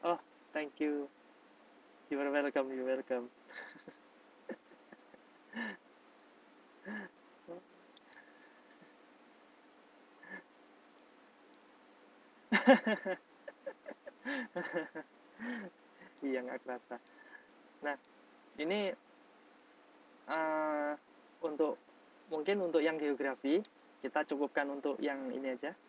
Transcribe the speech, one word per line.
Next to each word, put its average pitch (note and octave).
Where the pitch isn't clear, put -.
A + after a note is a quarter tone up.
Oh, F3
thank D3+
you. D3
You C#3
are C#3+
welcome, C#3+
you B2+
are C3
welcome. B2
<laughs> -
Iya, C3
nggak C3
kerasa. B2
Nah, C#3+
ini, F#3+
eh, D#3
untuk, D3+
mungkin E3+
untuk D#3
yang D#3+
geografi, C#3+
kita C#3+
cukupkan C#3+
untuk C#3
yang C#3
ini C3
aja. D#3